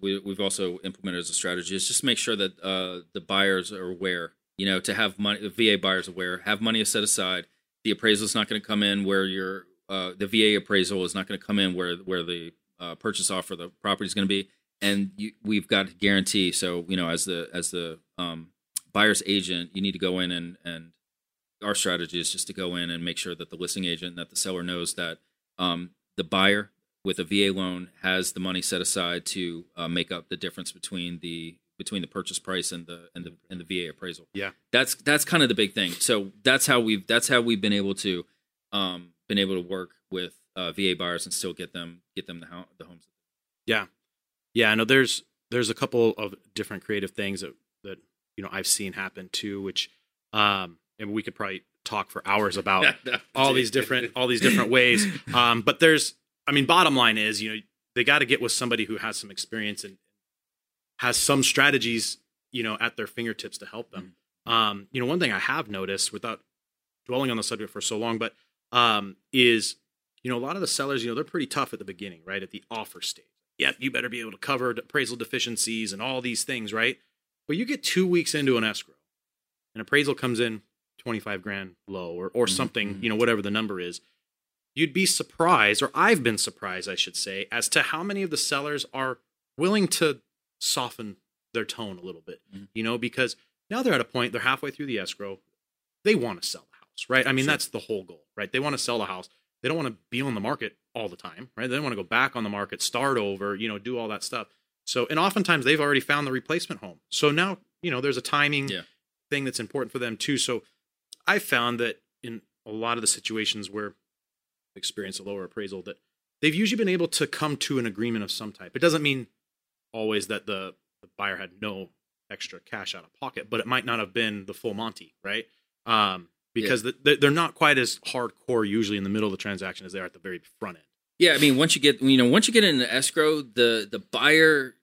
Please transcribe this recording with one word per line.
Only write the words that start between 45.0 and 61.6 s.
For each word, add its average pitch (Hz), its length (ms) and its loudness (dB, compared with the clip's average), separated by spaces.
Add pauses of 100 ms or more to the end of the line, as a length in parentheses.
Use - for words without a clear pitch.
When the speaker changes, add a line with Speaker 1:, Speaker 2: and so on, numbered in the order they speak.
Speaker 2:
there's 120 200 0
a 113 40 -2
couple 120 360 2
of 101 240 -6 (200)
different 101 300 -8
creative 101 260 -4
things 98 300 -6
that, 87 140 -12 (280)
that, 95 160 -14 (380)
you 98 80 -12
know, 95 80 -12
I've 95 160 -4
seen 98 240 -2
happen 95 400 -12
too, 101 300 -6
which, - 280 -4 (420)
um, 98 460 0 (200)
and 104 140 -8
we 107 100 -2
could - 120 -10
probably 95 280 -8 (220)
talk 104 260 -4
for - 160 -10
hours 101 300 2
about 95 280 4 (160)
Speaker 1:
<laughs> - 40 -14
No, 123 140 -2 (160)
Speaker 2:
all 135 140 4
Speaker 1:
dude. 131 100 4
Speaker 2:
these 117 120 2
different, 123 460 0
all 127 100 2
these 120 140 2
different 117 300 4
ways. 123 360 6 (140)
Speaker 1:
<laughs> - 140 -6
Speaker 2:
Um, 120 280 6
but 139 180 2
there's, 160 340 6 (320)
I 139 60 0
mean, 143 140 4
bottom 170 300 8
line 117 220 6
is, 107 240 0
you 110 120 -6
know, 110 60 -8 (340)
they 123 100 2
gotta 143 200 6
get 123 160 2
with 120 120 -2
somebody 117 320 0
who 104 140 -6
has 107 180 -6
some 104 140 -12
experience 104 540 -8
and 98 140 -18 (1000)
has 123 180 2
some 139 260 4
strategies, 120 760 2 (340)